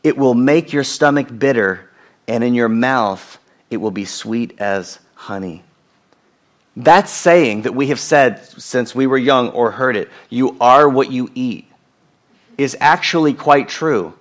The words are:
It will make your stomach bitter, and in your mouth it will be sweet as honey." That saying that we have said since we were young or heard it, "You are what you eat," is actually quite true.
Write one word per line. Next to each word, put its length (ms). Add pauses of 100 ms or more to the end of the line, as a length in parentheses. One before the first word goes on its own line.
It 140
will 180
make 360
your 120
stomach 440 (120)
bitter, 500 (380)
and 160
in 100
your 160
mouth 680 (320)
it 80
will 140
be 140
sweet 540
as 400 (160)
honey." 480 (1120)
That 320
saying 540
that 120
we 120
have 120
said 420 (160)
since 380
we 120
were 100
young 320
or 220
heard 260
it, 120 (200)
"You 320
are 260
what 240
you 240
eat," 320 (920)
is 220
actually 540
quite 340
true. 540